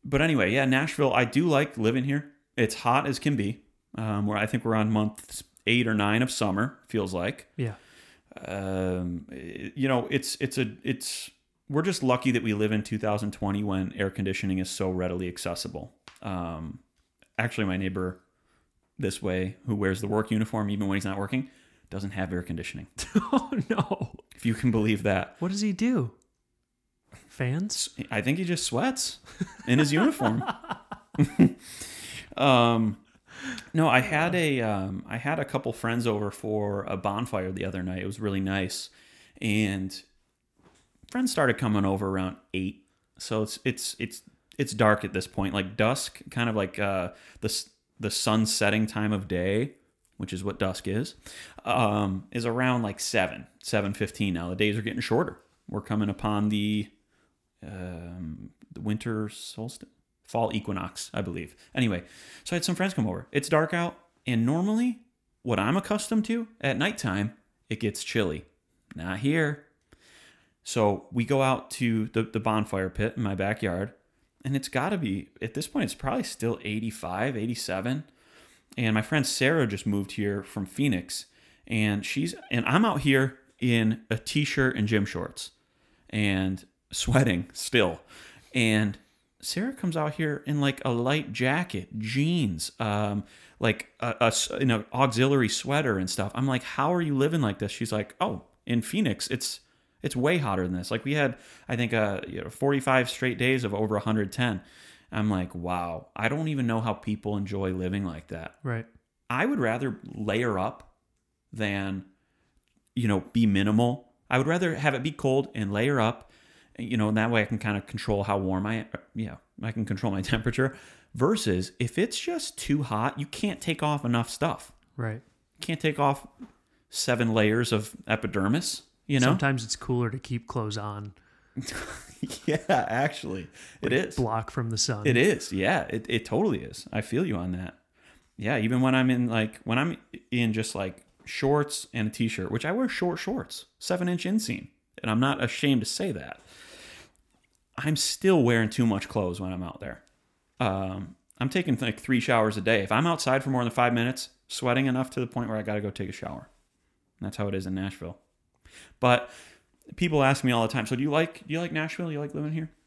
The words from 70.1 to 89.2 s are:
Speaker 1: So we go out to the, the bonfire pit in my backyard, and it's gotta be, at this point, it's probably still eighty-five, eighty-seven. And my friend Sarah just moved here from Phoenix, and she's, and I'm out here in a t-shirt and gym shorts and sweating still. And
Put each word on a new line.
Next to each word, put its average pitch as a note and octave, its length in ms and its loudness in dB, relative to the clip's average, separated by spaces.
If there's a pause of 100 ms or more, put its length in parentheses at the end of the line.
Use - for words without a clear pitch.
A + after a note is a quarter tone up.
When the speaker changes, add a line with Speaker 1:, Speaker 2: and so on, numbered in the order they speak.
Speaker 1:
So G#2 480 2
we A#2+ 140 0
go C3+ 180 2
out C3 280 0
to A2+ 360 0
the, A2+ 160 0
the A2 160 -4
bonfire G#2+ 500 0
pit A2 280 -2
in B2 40 -4
my G2 140 0
backyard, F#2+ 580 -2 (500)
and C3+ 120 -2
it's C3 120 -2
gotta E3+ 300 0
be, G2+ 320 -2 (140)
at A2+ 100 -6
this D3+ 140 -4
point, B3+ 160 -2
it's - 100 -2
probably F3+ 300 -4
still - 400 -2
eighty-five, A2 720 -4
eighty-seven. A#2 680 -4 (680)
And A2+ 200 2
my G#2+ 80 2
friend D3 240 2
Sarah C#3 400 2
just G2+ 180 -4
moved G2+ 280 -2
here G2+ 280 -2
from F#2+ 240 -6
Phoenix, - 640 -2 (400)
and G#2+ 360 2
she's, D#3 300 -2 (160)
and A#2+ 160 0
I'm D3 180 4
out F#3 180 2
here C3+ 360 4 (220)
in A2+ 500 2
a A2 80 0
t-shirt C3+ 580 0
and G#2+ 120 0
gym G#2+ 180 4
shorts - 460 -8 (580)
and F#2+ 560 0 (260)
sweating A#2+ 600 2
still. F2+ 480 2 (540)
And G#2+ 420 4 (440)